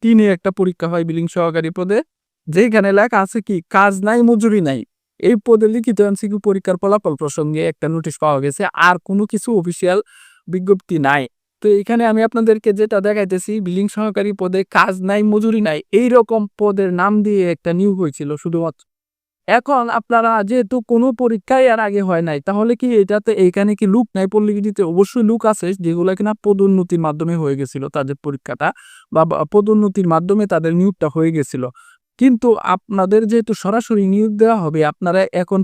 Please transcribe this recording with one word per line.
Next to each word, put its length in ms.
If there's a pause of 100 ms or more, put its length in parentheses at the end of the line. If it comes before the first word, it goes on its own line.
তিনে 260
একটা 240
পরীক্ষা 380
হয় 160
বিলিং 240
সহকারী 420
পদে, 280 (500)
যেখানে 440
লেখা 280
আছে 220
কি, 140 (120)
"কাজ 240 (100)
নাই, 200
মজুরি 380
নাই।" 200 (380)
এই 160 (100)
পদে 240
লিখিত 320
এমসিকিউ 380
পরীক্ষার 380
ফলাফল 400
প্রসঙ্গে 500
একটা 220
নোটিশ 300
পাওয়া 220
গেছে, 220 (120)
আর 300
কোনো 220
কিছু 220 (100)
অফিসিয়াল 400 (500)
বিজ্ঞপ্তি 500
নাই। 240 (400)
তো 60
এখানে 380
আমি 160
আপনাদেরকে 500
যেটা 280
দেখাইতেছি, 600
বিলিং 280
সহকারী 440
পদে 280 (100)
কাজ 320
নাই, 200
মজুরি 380
নাই, 180 (140)
এই 160
রকম 380 (120)
পদের 340
নাম 200 (100)
দিয়ে 280
একটা 220
নিয়োগ 280
হয়েছিল 360
শুধুমাত্র। 480 (640)
এখন 420
আপনারা 520
যেহেতু 380
কোনো 320
পরীক্ষাই 540
এর 140
আগে 200
হয় 220
নাই, 180
তাহলে 360
কি 100 (100)
এটাতে 360
এইখানে 420
কি 120
লোক 280
নাই 120
পল্লী 280
বিদ্যুতে? 280
অবশ্যই 400
লোক 240
আছে, 200 (140)
যেগুলো 360
কিনা 160 (100)
পদোন্নতির 580
মাধ্যমে 360
হয়ে 200
গেছিল 320
তাদের 340
পরীক্ষাটা 460 (440)
বা, 120
বা 200
পদোন্নতির 640
মাধ্যমে 380
তাদের 280
নিয়োগটা 340
হয়ে 240
গেছিল। 300 (560)
কিন্তু 300 (140)
আপনাদের 640
যেহেতু 280
সরাসরি 520
নিয়োগ 300
দেওয়া 200
হবে, 280
আপনারা 360 (120)
এখন 320